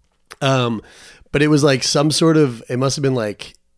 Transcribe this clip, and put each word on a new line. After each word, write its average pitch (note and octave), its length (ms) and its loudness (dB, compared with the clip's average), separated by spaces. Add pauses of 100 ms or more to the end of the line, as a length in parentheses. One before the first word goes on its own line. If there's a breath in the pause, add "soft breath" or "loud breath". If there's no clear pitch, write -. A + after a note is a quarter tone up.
(400)
Um, B2 420 -2 (500 loud breath)
but C#3+ 100 0
it D3+ 60 4
was, D3+ 160 4
like, C3+ 180 2
some D3+ 280 0
sort D#3+ 260 2
of, B2+ 320 0
it C3 100 -6
must C3 180 -2
have D3+ 60 -8
been, C3+ 120 0
like, G#2+ 400 -6 (220)